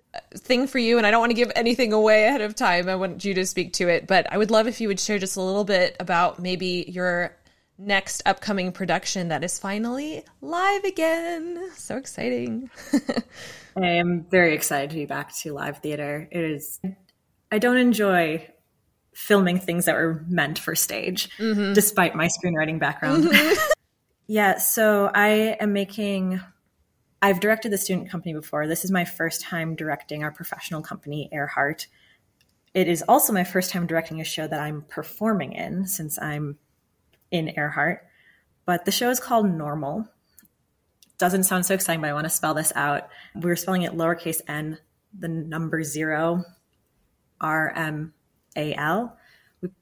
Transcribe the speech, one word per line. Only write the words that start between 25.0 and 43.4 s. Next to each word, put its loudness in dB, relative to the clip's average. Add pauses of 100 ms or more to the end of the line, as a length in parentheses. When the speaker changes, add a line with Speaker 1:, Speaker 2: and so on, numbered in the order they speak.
Speaker 2:
I 4
am 0
making, -2 (840)
I've 4
directed 0
the 0
student -2
company -6
before. -4
This -2
is -2
my 2
first -4
time -6
directing -6
our -6
professional -10
company, -10
Earhart. -2 (880)
It 4
is 0
also 6
my 2
first -2
time -2
directing -2
a -8
show -6
that -4
I'm -6
performing -4
in, -4
since -6
I'm -6 (720)
in -2
Earhart. -2 (600)
But -2
the 0
show 0
is 0
called 2
Normal. -4 (1080)
Doesn't 2
sound 2
so 2
exciting, 0
but -2
I -4
want -4
to -4
spell 0
this 0
out. 0 (280)
We're 0